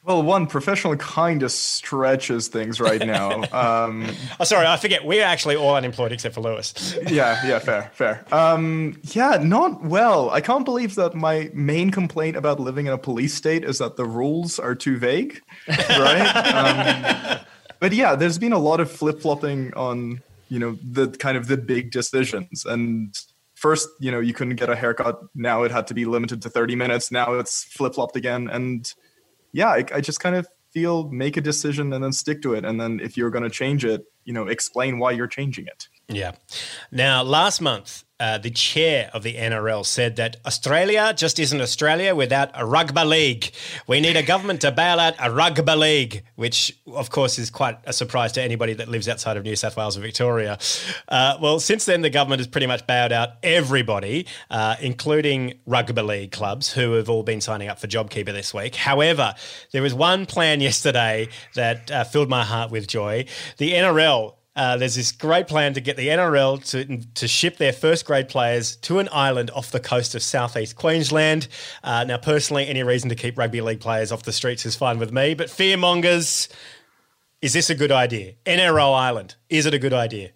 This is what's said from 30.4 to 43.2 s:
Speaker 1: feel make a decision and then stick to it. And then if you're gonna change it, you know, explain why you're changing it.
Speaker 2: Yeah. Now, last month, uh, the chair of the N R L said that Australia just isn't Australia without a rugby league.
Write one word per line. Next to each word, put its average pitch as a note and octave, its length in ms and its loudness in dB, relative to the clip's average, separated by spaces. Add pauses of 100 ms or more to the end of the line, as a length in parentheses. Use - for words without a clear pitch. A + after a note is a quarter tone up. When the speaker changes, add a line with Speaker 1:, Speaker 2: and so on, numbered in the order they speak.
Speaker 1:
feel E3 380 0
make C3+ 240 -4
a D#3+ 60 -2
decision D3 500 -2
and C3 100 -4
then C3+ 120 -2
stick D3+ 300 -4
to B2+ 100 0
it. A2 100 -2
And A2 160 -4
then A2+ 220 -4
if - 160 -8
you're A#2+ 140 0
gonna A#2 180 -4
change C3 340 -2
it, A2 220 -2 (180)
you B2 80 -14
know, A2+ 160 -6
explain B2 500 -2
why B2 140 0
you're A#2+ 160 -2
changing C3+ 400 -6
it. - 220 -20 (180)
Speaker 2:
Yeah. G2 240 -6 (600)
Now, C3 320 2
last D3+ 360 2
month, B2+ 440 -4 (160)
uh, A2 180 -2
the A2 140 -6
chair D3+ 640 2
of G#2+ 100 -8
the A#2 140 -6
N A2+ 140 -2
R A2 160 -2
L G#2+ 160 -2
said A#2+ 340 0
that A#2 280 -4
Australia G3 680 2
just D#3+ 260 0
isn't C#3+ 200 0
Australia D#3+ 560 0
without C#3 380 0
a B2 120 -4
rugby D3+ 380 2
league. D3+ 480 2 (360)